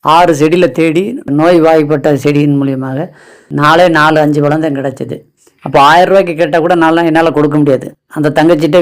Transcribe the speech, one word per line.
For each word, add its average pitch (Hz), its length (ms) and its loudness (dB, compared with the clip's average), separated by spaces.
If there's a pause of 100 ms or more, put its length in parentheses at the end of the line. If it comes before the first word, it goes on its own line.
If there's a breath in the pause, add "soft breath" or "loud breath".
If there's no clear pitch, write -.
ஆறு 170 300 4
செடியில 160 380 0
தேடி 160 320 -2 (300)
நோய் 165 260 2
வாய்ப்பட்ட 151 560 0
செடியின் 147 420 -2
மூலியமாக 135 500 -6 (420 loud breath)
நாலே 151 380 2
நாலு 156 320 2
அஞ்சு 147 220 0
பழம் 151 220 -2
தான் 139 140 -4
கிடைச்சது. 131 380 -8 (500 soft breath)
அப்போ 143 120 -2 (120)
ஆயிரம் 180 200 2
ரூபாய்க்கு 190 300 2
கேட்டா 170 240 0
கூட 175 180 0
நான்லாம் 165 280 0
என்னால 165 260 0
கொடுக்க 147 240 0
முடியாது. 139 260 0 (300)
அந்த 147 200 -2
தங்கச்சிட்டே 160 460 2